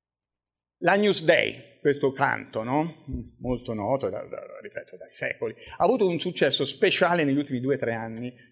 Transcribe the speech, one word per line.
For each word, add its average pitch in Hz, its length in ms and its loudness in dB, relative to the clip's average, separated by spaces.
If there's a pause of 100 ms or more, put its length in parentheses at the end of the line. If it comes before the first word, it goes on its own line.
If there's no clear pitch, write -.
(800)
l'Agnus 196 440 2
Dei, - 560 2
questo 143 320 2
canto, 113 520 -2
no? 151 420 -2 (340)
Molto 123 340 -4
noto, 110 360 -2
da, 95 140 -8
da, - 180 -12 (200)
ripeto, - 360 -16
dai - 140 -20
secoli, 120 440 -6 (220)
ha - 60 2
avuto 208 240 4
un 170 120 0
successo 151 460 2
speciale 175 580 2
negli 139 140 2
ultimi 139 240 -2
due 131 140 0
o - 20 -6
tre 117 160 -2
anni 113 400 -8 (180)